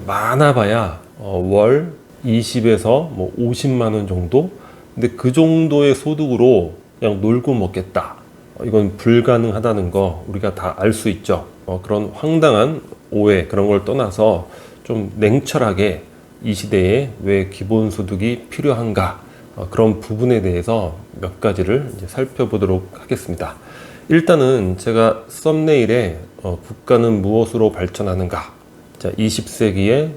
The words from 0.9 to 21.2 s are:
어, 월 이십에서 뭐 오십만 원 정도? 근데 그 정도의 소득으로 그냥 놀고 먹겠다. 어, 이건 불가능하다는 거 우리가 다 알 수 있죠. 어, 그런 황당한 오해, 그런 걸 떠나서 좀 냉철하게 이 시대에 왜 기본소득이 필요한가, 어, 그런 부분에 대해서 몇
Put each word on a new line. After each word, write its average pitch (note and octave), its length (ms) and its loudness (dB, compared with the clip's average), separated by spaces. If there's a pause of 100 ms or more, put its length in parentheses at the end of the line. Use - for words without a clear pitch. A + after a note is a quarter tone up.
어, F#2+ 300 -4
월 B2+ 440 4 (320)
이십에서 A#2 880 2
뭐 F#2 240 -6
오십만 A#2+ 560 0
원 G#2 140 -2
정도? F#2 440 0 (420)
근데 A#2+ 220 -2
그 B2+ 160 0
정도의 D#3+ 640 4
소득으로 B2+ 800 2 (260)
그냥 G#2 220 -2
놀고 A#2+ 320 0
먹겠다. F#2 640 -4 (380)
어, - 100 -10
이건 G#2 320 0
불가능하다는 A2+ 920 2
거 F2+ 360 -2
우리가 F#2+ 260 -6
다 - 240 -6
알 G#2+ 140 2
수 A2 180 -4
있죠. F2+ 380 -4 (180)
어, F#2 160 -6
그런 G#2 320 -4
황당한 D3+ 680 2 (280)
오해, G#2 380 2
그런 G2+ 200 0
걸 G2+ 180 2
떠나서 G#2+ 640 0 (340)
좀 G#2 320 -6
냉철하게 G#2+ 880 0 (400)
이 A2+ 100 -2
시대에 G#2+ 560 0 (140)
왜 G2 240 0
기본소득이 G#2+ 1000 -4
필요한가, A2+ 760 -4 (300)
어, G2+ 160 -10
그런 A2 280 2
부분에 A2 440 0
대해서 F2+ 540 -2 (220)
몇 - 220 -8